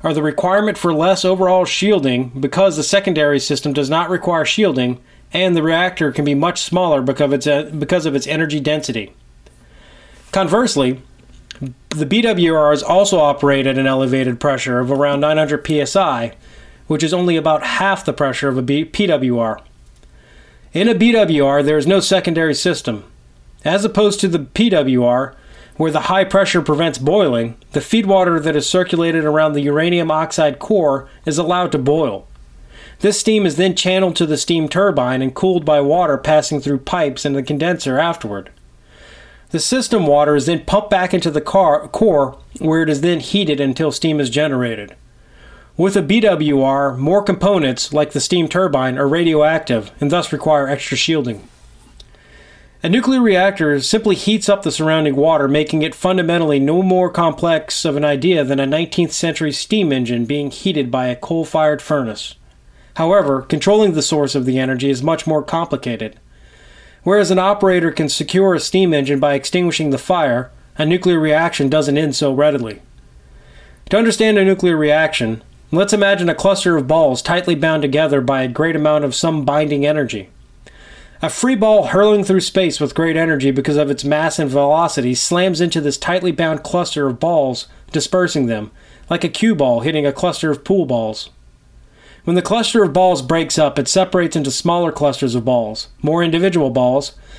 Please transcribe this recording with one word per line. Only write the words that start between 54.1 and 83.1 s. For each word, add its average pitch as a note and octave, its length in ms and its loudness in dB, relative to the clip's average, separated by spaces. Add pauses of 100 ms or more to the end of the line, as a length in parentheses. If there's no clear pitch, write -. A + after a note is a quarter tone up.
heats G#3 340 -2
up G3+ 140 2
the D#3+ 100 -4
surrounding D#3 440 0
water, D3 320 2
making D3+ 340 0
it D#3+ 140 -4
fundamentally E3+ 640 0
no D#3 240 2
more F#3 260 2
complex E3 760 -2
of D3+ 120 -2
an D3 100 0
idea D3 380 2
than C3+ 160 -2
a C3+ 80 -2
nineteenth E3 440 -2
century D#3+ 400 -4
steam F#3 400 -2
engine A#2+ 340 -2
being C#3+ 260 -4
heated D3+ 400 -4
by B2+ 160 -2
a B2 80 -4
coal-fired D#3 680 -2
furnace. B2+ 540 -6 (640)
However, D#3+ 440 2
controlling G3 520 2
the D3+ 100 0
source D3 320 -2
of B2+ 100 0
the C3 140 0
energy C3 320 -2
is B2+ 100 -2
much D#3 240 -2
more D#3 160 0
complicated. C3+ 800 -6 (800)
Whereas F#3+ 300 2
an F#3 80 2
operator F#3 520 2
can D#3 160 -2
secure F#3 460 0
a D#3 60 0
steam F#3 340 0
engine C#3 260 0
by C#3+ 140 2
extinguishing D#3+ 560 -2
the C3+ 80 0
fire, C3+ 540 -2 (260)
a D#3 80 -2
nuclear F3 340 2
reaction D#3 500 0
doesn't C#3+ 280 0
end D3+ 180 -2
so C#3+ 160 0
readily. C3 520 0 (1080)
To G3 80 2
understand A3 400 2
a F#3+ 80 4
nuclear F#3 320 2
reaction, D3 640 0 (280)
let's G3 220 2
imagine G3 360 2
a D#3 60 0
cluster F3+ 420 2
of C3 100 -2
balls D3+ 360 2
tightly F3 320 0
bound D#3 260 0
together C#3+ 400 2
by C3 220 0
a B2+ 40 -2
great D#3+ 280 -2
amount D3+ 300 2
of B2+ 100 -4
some D#3+ 280 -2
binding C#3+ 440 0
energy. A#2+ 420 -2 (920)
A D#3+ 80 -4
free C4 260 0
ball G#3+ 300 4
hurling G3+ 400 2
through F#3+ 160 2
space - 380 -2
with C#3+ 140 -2
great D#3+ 220 0